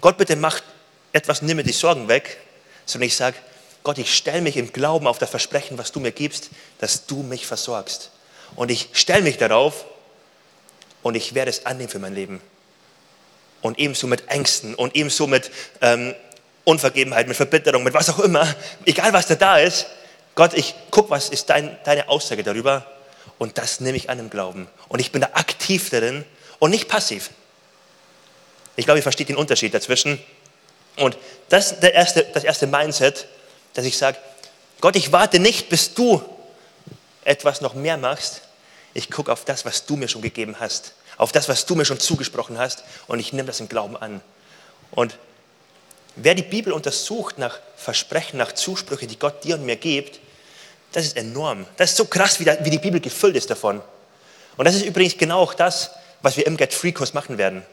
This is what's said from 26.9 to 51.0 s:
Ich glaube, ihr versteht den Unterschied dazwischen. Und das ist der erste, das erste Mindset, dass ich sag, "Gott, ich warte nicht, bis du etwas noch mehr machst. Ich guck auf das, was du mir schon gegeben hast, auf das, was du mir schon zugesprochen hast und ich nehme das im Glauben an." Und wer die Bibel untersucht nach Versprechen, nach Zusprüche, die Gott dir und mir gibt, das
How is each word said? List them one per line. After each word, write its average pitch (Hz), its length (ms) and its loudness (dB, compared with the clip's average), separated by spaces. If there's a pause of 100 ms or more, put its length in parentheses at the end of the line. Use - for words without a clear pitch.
Ich 120 80 -2
glaube, 151 140 6
ihr 139 40 -2
versteht 139 260 -2
den 147 60 -2
Unterschied 135 380 0
dazwischen. 127 460 0 (760)
Und 131 220 2 (320)
das 196 240 4
ist - 80 -12
der 180 120 -2
erste, 170 300 4 (100)
das 151 120 -2
erste - 200 0
Mindset, 143 640 0 (460)
dass 123 120 -4
ich 127 120 -2
sag, 135 200 0 (600)
"Gott, 196 160 4
ich 147 160 2
warte 180 280 6
nicht, 214 300 2
bis - 240 0
du 233 300 4 (1040)
etwas 143 360 2
noch 139 120 -4
mehr 143 240 -4
machst. 131 440 -6 (520)
Ich - 180 -8
guck - 180 -8
auf 117 160 -2
das, 135 200 -6
was - 200 -6
du 143 120 -4
mir 131 100 -4
schon 110 140 -6
gegeben 110 380 -8
hast, - 340 -8 (240)
auf 117 140 2
das, 147 180 2
was 131 160 0
du 180 100 0
mir 156 100 2
schon 139 140 -2
zugesprochen 123 580 -4
hast 127 260 -6 (240)
und 117 120 -4
ich 104 140 -8
nehme 135 140 -6
das 123 120 -8
im 110 80 -12
Glauben 110 300 -6
an." 104 240 -12 (680)
Und - 280 -2 (960)
wer - 180 4
die 185 100 0
Bibel 202 300 -4
untersucht 175 640 -6
nach 123 220 -6 (160)
Versprechen, - 600 -4
nach 117 160 -2
Zusprüche, 143 520 -6
die 113 140 -14
Gott 147 240 -4
dir 165 120 -2
und 147 100 -8
mir 120 100 0
gibt, 139 440 -4 (760)
das 165 120 -2